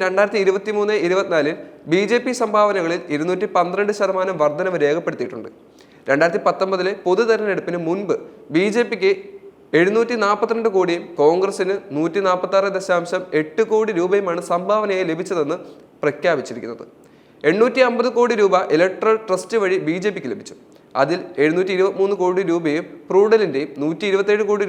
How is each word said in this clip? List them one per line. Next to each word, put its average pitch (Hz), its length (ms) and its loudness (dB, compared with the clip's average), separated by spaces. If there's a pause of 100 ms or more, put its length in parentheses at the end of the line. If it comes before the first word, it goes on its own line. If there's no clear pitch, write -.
രണ്ടായിരത്തി 196 420 2
ഇരുപത്തിമൂന്ന് 208 480 0 (140)
ഇരുപത്തിനാലിൽ 170 480 0 (380)
ബി 185 80 4 (100)
ജെ 240 140 4
പി 262 60 -2 (100)
സംഭാവനകളിൽ 202 600 2 (140)
ഇരുന്നൂറ്റി 180 400 -2
പന്ത്രണ്ട് 190 440 0
ശതമാനം 185 440 0
വർധനവ് 165 420 0
രേഖപ്പെടുത്തിയിട്ടുണ്ട്. 143 640 -2 (600)
രണ്ടായിരത്തി 156 400 2
പത്തൊമ്പതിലെ 190 440 0 (120)
പൊതു 185 260 4
തെരഞ്ഞെടുപ്പിന് 190 460 -2 (100)
മുൻപ് 180 280 -2 (420)
ബി 190 100 2 (100)
ജെ 240 140 2
പിക്ക് 196 220 0 (680)
എഴുന്നൂറ്റി 226 360 2 (100)
നാൽപത്തിരണ്ട് 220 500 0
കോടിയും 175 280 0 (180)
കോൺഗ്രസിന് 190 560 0 (200)
നൂറ്റി 165 300 -2
നാൽപത്താറ് 185 480 0
ദശാംശം 180 460 -2 (200)
എട്ട് 151 300 -2
കോടി 214 280 0
രൂപയുമാണ് 180 420 0 (120)
സംഭാവനയായി 196 500 0
ലഭിച്ചതെന്ന് 165 520 -2 (480)
പ്രഖ്യാപിച്ചിരിക്കുന്നത്. 131 840 -2 (640)
എണ്ണൂറ്റി 233 380 4
അമ്പത് 233 260 0
കോടി 240 280 2
രൂപ 185 160 4 (180)
ഇലക്ട്രൽ 185 400 2 (120)
ട്രസ്റ്റ് 185 360 -2
വഴി 190 140 2 (100)
ബി 160 160 0
ജെ 208 100 2
പിക്ക് 165 180 -8
ലഭിച്ചു. - 240 -12 (460)
അതിൽ 160 180 0 (240)
എഴുന്നൂറ്റി 185 340 2
ഇരുപത്തിമൂന്ന് 196 440 0
കോടി 180 200 2 (100)
രൂപയും 165 340 -2 (240)
പ്രൂഡന്റിന്റെയും 190 600 4 (140)
നൂറ്റി 160 280 -2
ഇരുപത്തിയേഴ് 202 380 2
കോടി 208 200 2